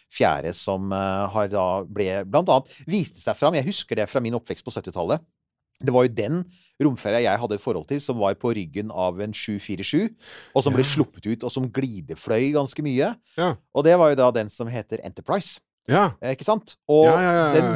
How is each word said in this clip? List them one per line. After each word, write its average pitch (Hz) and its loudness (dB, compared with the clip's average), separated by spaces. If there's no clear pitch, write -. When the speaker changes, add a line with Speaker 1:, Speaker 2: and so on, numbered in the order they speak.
Speaker 1:
fjerde 82 2
som, 98 -4
eh, 98 -2
har 104 0
da 98 0
ble, 101 -4
blant 147 0
annet 139 0
viste 175 -4
seg - -4
fram. 160 2
Jeg 131 -2
husker - -2
det 104 2
fra 127 -2
min 117 -2
oppvekst - -10
på - -10
syttitallet. 95 -4
Det 127 0
var 127 6
jo 117 -6
den 147 -2
romferja 120 0
jeg 104 0
hadde 104 -2
et - -20
forhold 92 -4
til, 143 -4
som 120 -4
var 98 0
på 120 -2
ryggen 101 -8
av 90 -2
en 107 -8
sju 104 -6
fire 95 -8
sju, 165 0
og 135 4
som 131 2
ble 131 2
Speaker 2:
Ja. 143 -4
Speaker 1:
sluppet - -4
ut, 113 -4
og - -8
som 131 -4
glidefløy 123 -2
ganske 147 -2
mye. 143 0
Speaker 2:
Ja. 175 0
Speaker 1:
Og 143 2
det 170 8
var 156 6
jo 131 2
da 123 6
den 107 -2
som 117 -8
heter 113 -8
Enterprise. - -6
Speaker 2:
Ja. 165 4
Speaker 1:
Eh, 123 -4
ikke - -10
sant? - -2
Og 151 8
Speaker 2:
Ja, 165 8
ja, 180 4
ja, 170 4
ja, 143 2
Speaker 1:
den, 156 4